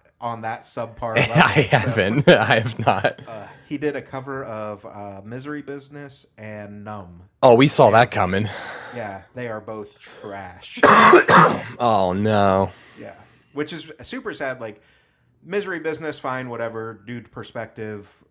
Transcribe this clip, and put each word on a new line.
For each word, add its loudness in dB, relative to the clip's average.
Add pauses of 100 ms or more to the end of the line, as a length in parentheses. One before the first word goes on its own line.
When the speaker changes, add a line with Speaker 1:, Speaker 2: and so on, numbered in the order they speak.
(220)
Speaker 1:
on -8
that -8
subpar -8
Speaker 2:
<laughs> -
Speaker 1:
level, 0
Speaker 2:
I 4
Speaker 1:
so. 4
Speaker 2:
haven't. 0
<laughs> -
I 6
have -4
not. 0
Speaker 1:
Uh, -14 (200)
he -8
did -4
a -10
cover -12
of, -12
uh, -16
Misery -12
Business -18 (120)
and -16
Numb. -16 (220)
Speaker 2:
Oh, 8
we 6
saw 6
Speaker 1:
Yeah. 4
Speaker 2:
that 4
coming. -2 (460)
Speaker 1:
Yeah, -12 (140)
they -10
are -10
both -14
trash. -16
Speaker 2:
<coughs> 10 (880)
Oh, 2
no. 2 (280)
Speaker 1:
Yeah, -18 (400)
which -8
is -14 (120)
super -12
sad. -8
Like, -14 (640)
Misery -8
Business, -8
fine, -6
whatever, -10
dude -14
perspective -14